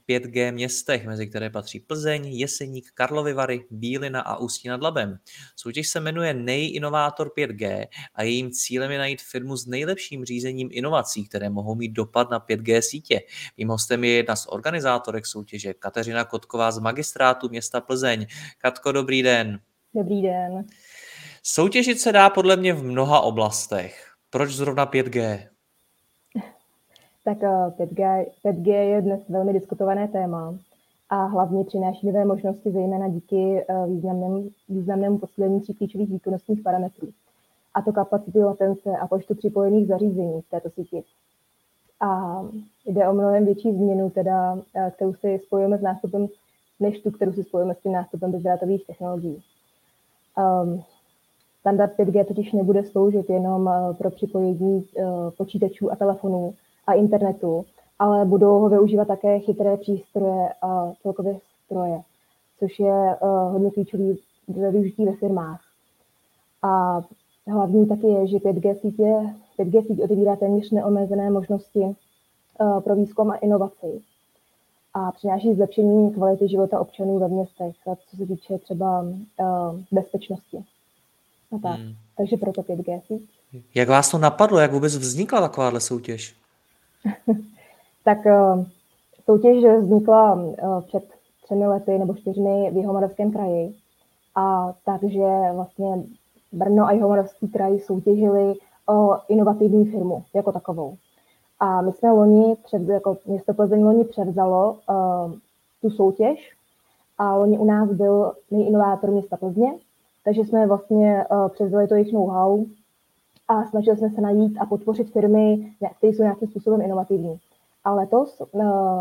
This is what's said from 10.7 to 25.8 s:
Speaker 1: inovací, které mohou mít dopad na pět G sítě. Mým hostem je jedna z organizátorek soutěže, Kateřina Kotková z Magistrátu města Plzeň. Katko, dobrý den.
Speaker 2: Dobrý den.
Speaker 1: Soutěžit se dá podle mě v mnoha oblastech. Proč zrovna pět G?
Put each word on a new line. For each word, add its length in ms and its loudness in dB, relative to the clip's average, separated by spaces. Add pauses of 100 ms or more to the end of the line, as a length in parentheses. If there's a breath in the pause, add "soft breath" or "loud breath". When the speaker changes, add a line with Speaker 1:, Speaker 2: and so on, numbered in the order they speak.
Speaker 1:
inovací, 560 -4
které 220 -6
mohou 240 -6
mít 180 -6
dopad 380 -2
na 100 -4
pět 200 -4
G 220 2
sítě. 380 -4 (360 loud breath)
Mým 120 -6
hostem 360 -2
je 60 4
jedna 260 2
z 120 -10
organizátorek 800 -4
soutěže, 480 -12
Kateřina 500 -6
Kotková 460 -4
z 80 -6
Magistrátu 680 -2
města 320 -8
Plzeň. 460 -4 (320 loud breath)
Katko, 340 -2
dobrý 300 0
den. 380 0 (340)
Speaker 2:
Dobrý 280 -2
den. 420 -4 (800 loud breath)
Speaker 1:
Soutěžit 580 0
se 120 0
dá 180 8
podle 260 4
mě 160 0
v 120 -6
mnoha 360 2
oblastech. 880 -4 (260)
Proč 160 0
zrovna 360 -2
pět 200 -2
G? 420 -6 (1800 soft breath)